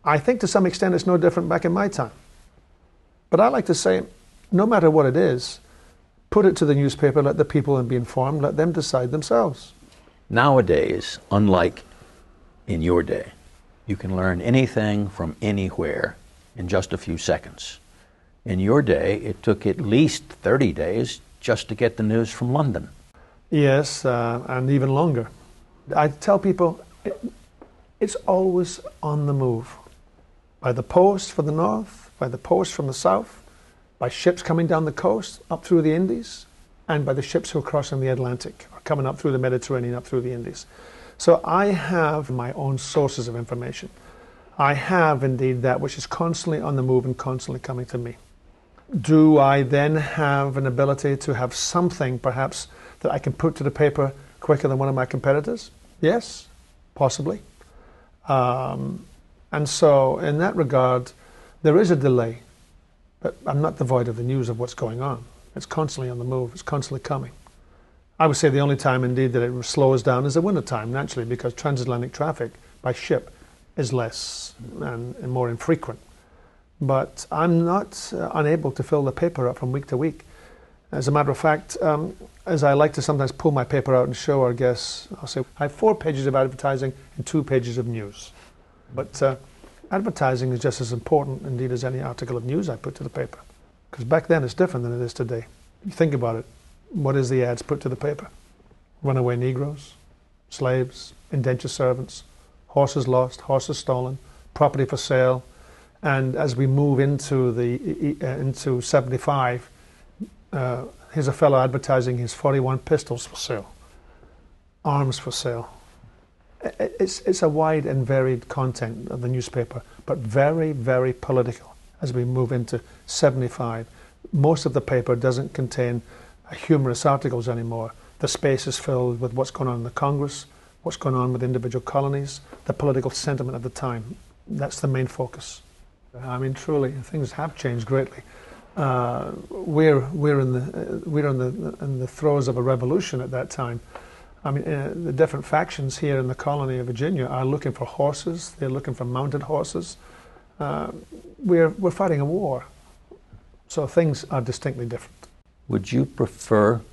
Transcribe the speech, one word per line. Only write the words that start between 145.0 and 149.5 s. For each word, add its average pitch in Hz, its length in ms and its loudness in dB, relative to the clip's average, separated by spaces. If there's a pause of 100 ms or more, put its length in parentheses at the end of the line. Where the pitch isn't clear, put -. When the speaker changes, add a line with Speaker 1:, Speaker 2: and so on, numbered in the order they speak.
Speaker 1:
different 143 320 2
factions 147 540 -2
here 143 200 0
in 127 80 -2
the 127 80 -4
colony 135 440 -2
of 120 80 -4
Virginia 131 400 -2
are 131 180 -2
looking 139 280 -2
for - 120 -8
horses. 165 720 -4
They're 135 120 -4
looking 131 240 -6
for 123 100 -8
mounted 139 380 -4
horses. - 540 -4 (640)